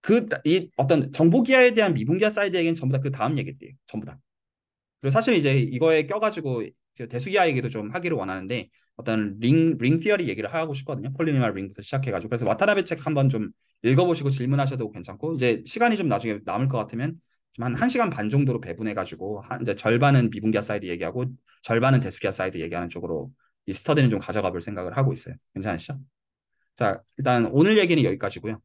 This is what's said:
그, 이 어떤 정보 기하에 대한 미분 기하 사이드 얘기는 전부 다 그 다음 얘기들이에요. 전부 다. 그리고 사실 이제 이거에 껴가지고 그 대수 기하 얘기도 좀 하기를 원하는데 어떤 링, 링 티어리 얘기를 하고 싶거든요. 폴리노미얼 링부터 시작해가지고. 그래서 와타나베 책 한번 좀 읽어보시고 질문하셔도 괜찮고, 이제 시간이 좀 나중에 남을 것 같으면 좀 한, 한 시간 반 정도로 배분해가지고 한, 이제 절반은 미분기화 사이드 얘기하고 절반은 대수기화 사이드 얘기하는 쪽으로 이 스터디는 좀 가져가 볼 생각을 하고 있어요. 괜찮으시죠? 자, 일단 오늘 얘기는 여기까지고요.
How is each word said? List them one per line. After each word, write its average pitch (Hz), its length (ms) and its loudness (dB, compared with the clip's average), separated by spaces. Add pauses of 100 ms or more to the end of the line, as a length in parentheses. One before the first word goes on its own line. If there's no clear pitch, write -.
그, 220 260 4 (180)
이 180 320 2
어떤 139 360 2
정보 175 320 4
기하에 254 280 6
대한 208 220 2
미분 131 240 0
기하 214 120 2
사이드 202 260 -2
얘기는 165 180 2
전부 135 220 -2
다 131 40 0
그 139 120 -4
다음 139 260 -2
얘기들이에요. - 360 -10 (120)
전부 113 200 -10
다. - 120 -16 (800)
그리고 139 120 0
사실 226 220 4
이제 143 220 4
이거에 139 500 2
껴가지고 175 580 -2 (320)
그 117 120 -12
대수 123 220 -8
기하 185 180 4
얘기도 127 200 0
좀 107 220 -8
하기를 170 260 -4
원하는데 95 520 -6 (280)
어떤 107 420 -4
링, 151 400 4
링 139 220 2
티어리 185 280 0
얘기를 107 240 -6
하고 160 220 -4
싶거든요. 135 380 -8
폴리노미얼 135 420 0
링부터 98 280 -10
시작해가지고. 110 460 -4
그래서 120 180 -2
와타나베 196 380 2
책 147 220 -6
한번 139 220 2
좀 110 220 -2 (320)
읽어보시고 139 480 2
질문하셔도 135 600 0
괜찮고, 104 440 -8
이제 120 320 2
시간이 226 300 0
좀 185 120 -2
나중에 104 360 -2
남을 107 240 -2
것 131 100 -2
같으면 127 420 -6 (340)
좀 117 100 -8
한, 123 120 -4
한 240 120 0
시간 240 220 0
반 107 200 -4
정도로 131 300 2
배분해가지고 98 840 -8
한, - 200 -8
이제 101 120 -2
절반은 120 560 4
미분기화 107 320 0
사이드 104 240 -6
얘기하고 87 400 -6 (360)
절반은 131 380 4
대수기화 95 320 -6
사이드 92 280 -4
얘기하는 85 280 -6
쪽으로 85 440 -8 (340)
이 95 60 -8
스터디는 135 380 2
좀 107 100 0
가져가 98 300 -2
볼 87 100 -6
생각을 92 360 -8
하고 135 160 2
있어요. - 220 -10 (200)
괜찮으시죠? 98 440 -6 (800)
자, 104 260 -2 (160)
일단 123 340 2
오늘 190 260 6
얘기는 170 260 4
여기까지고요. 101 600 -4